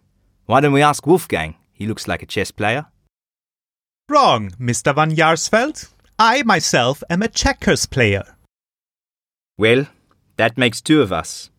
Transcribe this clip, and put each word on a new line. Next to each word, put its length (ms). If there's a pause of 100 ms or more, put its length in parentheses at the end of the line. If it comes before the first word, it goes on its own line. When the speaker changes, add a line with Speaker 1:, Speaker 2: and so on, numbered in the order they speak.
(480)
Speaker 1:
Why 120
don't 140
we 80
ask 260
Wolfgang? 480 (160)
He 160
looks 220
like 120
a 40
chess 260
player." 360 (1200)
Speaker 2:
"Wrong, 500
Mister 320
Van 240
Jaarsveld. 720 (300)
I 240
myself 680
am 120
a 80
checkers 560
player." 500 (1200)
Speaker 1:
"Well, 300 (480)
that 220
makes 240
two 200
of 120
us." 460